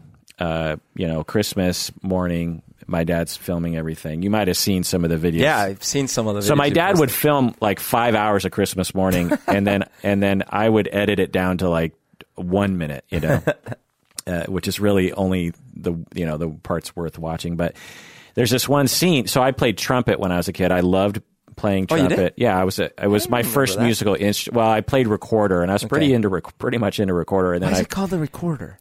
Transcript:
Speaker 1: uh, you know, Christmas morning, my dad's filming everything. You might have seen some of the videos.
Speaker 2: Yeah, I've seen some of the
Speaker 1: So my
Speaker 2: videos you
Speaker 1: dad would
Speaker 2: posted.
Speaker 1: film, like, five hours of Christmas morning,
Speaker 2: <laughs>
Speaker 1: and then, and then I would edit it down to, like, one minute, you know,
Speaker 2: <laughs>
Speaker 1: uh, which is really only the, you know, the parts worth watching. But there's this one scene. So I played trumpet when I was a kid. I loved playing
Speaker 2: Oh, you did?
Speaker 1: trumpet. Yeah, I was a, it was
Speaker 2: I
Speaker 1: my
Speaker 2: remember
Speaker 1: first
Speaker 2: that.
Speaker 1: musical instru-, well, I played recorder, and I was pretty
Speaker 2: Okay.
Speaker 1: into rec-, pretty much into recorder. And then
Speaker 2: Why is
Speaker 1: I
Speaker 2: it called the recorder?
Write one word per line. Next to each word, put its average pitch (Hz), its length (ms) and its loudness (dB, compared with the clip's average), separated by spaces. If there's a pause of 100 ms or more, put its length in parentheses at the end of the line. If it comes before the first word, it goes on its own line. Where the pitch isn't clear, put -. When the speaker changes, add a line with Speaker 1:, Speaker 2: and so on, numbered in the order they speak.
(400)
Speaker 1:
uh, 80 380 -2 (180)
you 92 120 -4
know, 80 180 -4
Christmas 95 680 -2 (100)
morning, 87 600 -2 (260)
my 85 160 -2
dad's 85 320 -2
filming 85 400 -4
everything. 80 480 -6
You 101 60 0
might 104 180 0
have 87 100 2
seen 92 280 0
some 90 180 0
of 82 60 2
the 82 80 0
videos. 82 240 0
Speaker 2:
Yeah, 139 180 2
I've 98 240 -4
seen 139 240 -2
some 113 200 -2
of 104 80 -2
the 101 60 -4
Speaker 1:
So 143 140 2
my 143 120 4
Speaker 2:
videos - 20 0
you 135 60 2
Speaker 1:
dad 180 240 4
would 139 100 4
Speaker 2:
posted. - 120 -4
Speaker 1:
film, 143 380 4
like, 101 220 0
five 113 340 2
hours 104 300 2
of 90 80 -4
Christmas 95 420 -2
morning, 92 360 2 (100)
Speaker 2:
<laughs> - 60 -20
Speaker 1:
and 101 200 2
then, 101 160 2 (180)
and 101 220 2
then 98 260 2
I 107 200 2
would 107 240 4
edit 101 260 2
it 92 140 0
down 92 240 0
to, 92 120 0
like, 82 240 0 (420)
one 95 420 0
minute, 73 320 -6
you 85 100 -2
know, 78 240 0 (400)
Speaker 2:
<laughs> - 440 -20
Speaker 1:
uh, 87 180 -4
which 95 240 -4
is 92 100 -4
really 98 320 2
only 92 400 -2 (240)
the, 85 180 -4 (220)
you 87 100 -4
know, 78 120 -4
the 82 120 -4
parts - 460 -6
worth 82 240 -8
watching. 82 380 -6
But 85 180 -2 (600)
there's 117 160 2
this 120 180 0
one 143 180 4
scene. 151 400 2
So 135 160 2
I 131 80 4
played 123 260 0
trumpet 123 440 0
when 92 100 0
I 87 60 0
was 87 100 -2
a 92 60 -4
kid. 90 180 2
I 90 80 2
loved 95 420 2 (360)
playing 98 320 -2
Speaker 2:
Oh, 160 60 0
you - 80 2
did? 90 120 2
Speaker 1:
trumpet. 90 220 0
Yeah, 110 200 2
I 92 60 2
was 95 160 -2
a, 87 60 0 (180)
it 101 40 2
was 104 200 2
Speaker 2:
I - 20 -6
Speaker 1:
my 120 100 2
Speaker 2:
remember 117 140 -2
Speaker 1:
first 123 240 2
Speaker 2:
that. 110 60 2
Speaker 1:
musical 104 320 2
instru-, 101 380 -2
well, 113 160 4
I 110 100 2
played 127 280 0
recorder, 104 540 2
and 87 80 0
I 95 60 0
was 101 80 0
pretty 139 240 0
Speaker 2:
Okay. 135 60 4
Speaker 1:
into 107 160 2
rec-, 87 280 -6
pretty 123 200 -2
much 107 240 -2
into 95 120 0
recorder. 90 400 0
And 87 80 -2
then 92 100 0
Speaker 2:
Why - 20 0
is 92 60 2
Speaker 1:
I - 20 2
Speaker 2:
it - 80 -4
called 190 220 -4
the 185 80 -2
recorder? 156 600 -6